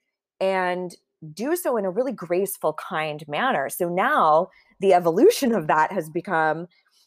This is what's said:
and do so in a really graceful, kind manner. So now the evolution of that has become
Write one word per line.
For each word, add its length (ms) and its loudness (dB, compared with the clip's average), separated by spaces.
and 560 -2
do 220 -4
so 220 -2
in 80 -2
a 40 -4
really 220 -4
graceful, 600 -4
kind 540 -8
manner. 420 -2
So 180 -4
now 600 2
the 140 4
evolution 600 4
of 140 -2
that 240 2
has 180 -4
become 580 -2